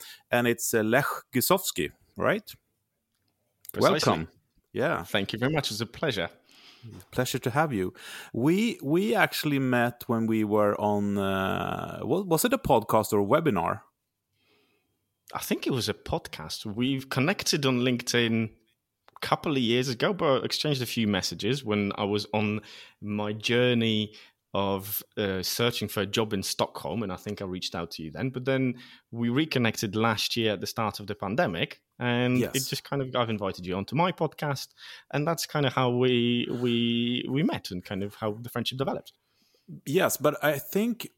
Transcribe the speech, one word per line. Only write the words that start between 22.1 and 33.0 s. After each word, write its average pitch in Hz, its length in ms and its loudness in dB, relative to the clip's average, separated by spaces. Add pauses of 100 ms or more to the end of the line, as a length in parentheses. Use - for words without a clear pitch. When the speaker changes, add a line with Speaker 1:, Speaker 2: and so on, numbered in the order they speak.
Speaker 2:
on 107 280 0 (420)
my 104 320 -4
journey 113 800 2 (400)
of, 98 480 -2 (160)
uh, 95 240 -2
searching 117 460 -2
for - 120 -4
a 98 60 0
job 110 260 0
in 98 100 -2
Stockholm, - 600 -4
and 92 100 -6
I 87 40 -6
think 101 260 -10
I - 20 -6
reached 92 300 -6
out 85 180 -6
to - 100 -10
you 78 80 -8
then. 98 200 -4
But 127 160 -8
then 131 300 2 (340)
we 117 180 -2
reconnected 117 680 0
last - 420 2
year 110 180 2
at 95 80 -6
the 101 40 -6
start 110 340 -4
of 104 60 -12
the 101 80 -6
pandemic, 101 680 -2 (160)
and 123 400 2
Speaker 1:
Yes. 120 160 0
Speaker 2:
it 135 160 -2
just - 140 -6
kind 139 180 -4